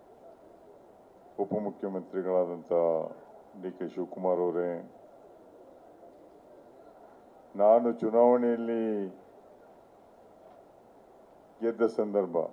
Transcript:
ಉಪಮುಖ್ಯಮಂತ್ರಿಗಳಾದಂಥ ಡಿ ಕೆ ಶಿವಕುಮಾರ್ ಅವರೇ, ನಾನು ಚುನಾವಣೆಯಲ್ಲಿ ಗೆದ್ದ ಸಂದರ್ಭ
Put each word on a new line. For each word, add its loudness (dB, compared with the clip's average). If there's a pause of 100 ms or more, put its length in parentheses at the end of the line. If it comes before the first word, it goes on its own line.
(1400)
ಉಪಮುಖ್ಯಮಂತ್ರಿಗಳಾದಂಥ -4 (920)
ಡಿ -8
ಕೆ -10
ಶಿವಕುಮಾರ್ -4
ಅವರೇ, -2 (2750)
ನಾನು 6
ಚುನಾವಣೆಯಲ್ಲಿ 2 (2500)
ಗೆದ್ದ -2
ಸಂದರ್ಭ 0 (160)